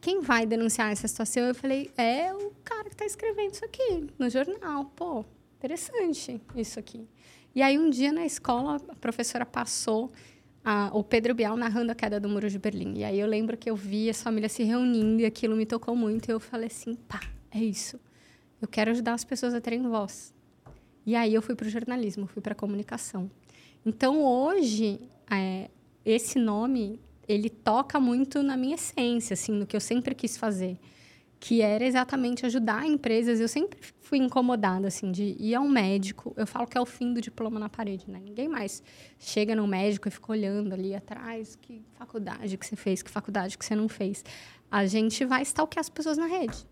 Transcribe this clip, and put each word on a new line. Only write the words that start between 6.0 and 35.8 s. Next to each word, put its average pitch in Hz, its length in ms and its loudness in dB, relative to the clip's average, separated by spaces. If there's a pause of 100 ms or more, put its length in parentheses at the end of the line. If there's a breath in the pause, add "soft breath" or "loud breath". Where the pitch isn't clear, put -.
isso 226 220 -6
aqui." 226 280 -14 (480 loud breath)
E 254 80 4
aí, 269 160 6
um 320 120 6
dia 269 220 4
na 330 120 0
escola, 277 520 -2 (120)
a - 80 -16
professora 233 480 -4
passou - 680 -2 (540 loud breath)
a, 208 280 2
o 214 100 2
Pedro 233 320 2
Bial 220 220 0
narrando 233 340 0
a 233 40 -2
queda 208 260 -2
do 202 80 -2
Muro 202 200 0
de 196 100 -4
Berlim. 202 400 -4
E 208 60 -2
aí 202 140 0
eu 208 80 2
lembro 220 300 0
que 226 120 -6
eu 226 60 0
vi 208 340 -2
as 220 140 -4
famílias 220 300 0
se - 100 -2
reunindo 226 600 4
e - 40 4
aquilo 220 300 0
me 220 100 2
tocou 233 300 -2
muito. 226 320 0
E 233 40 2
eu 226 80 0
falei 226 280 -6
assim, - 260 -8
"Pá, - 260 -10 (300)
é 208 80 -4
isso. 220 400 -2 (640 soft breath)
Eu 214 60 -6
quero 220 220 2
ajudar 233 240 0
as 240 100 -6
pessoas 247 300 -2
a 240 60 0
terem 240 280 -2
voz." 214 440 -4 (720 soft breath)
E 220 120 2
aí 226 180 4
eu 220 80 4
fui 240 140 -2
pro 214 120 -4
jornalismo, 226 580 -4
fui - 160 -10
pra 208 120 -6
comunicação. 202 760 -6 (540 loud breath)
Então, 262 380 4
hoje, 247 760 4 (300)
é, 190 400 -2 (340)
esse 240 340 2
nome, 226 600 0 (260)
ele 208 220 2
toca 247 500 2
muito 269 440 4
na 277 140 2
minha 262 180 0
essência, 240 580 0
assim, 196 200 -2
no 202 140 0
que - 80 -8
eu 208 60 2
sempre 247 340 0
quis - 220 -4
fazer, 185 420 -2 (640 loud breath)
que 233 220 4
era 214 240 4
exatamente 254 580 2
ajudar 226 420 2
empresas. 240 540 4
Eu 226 80 2
sempre 311 300 -2 (240)
fui - 160 2
incomodada, 240 680 2
assim, 190 220 -4
de 196 280 -2
ir 220 160 0
ao 269 120 2
médico. 202 720 2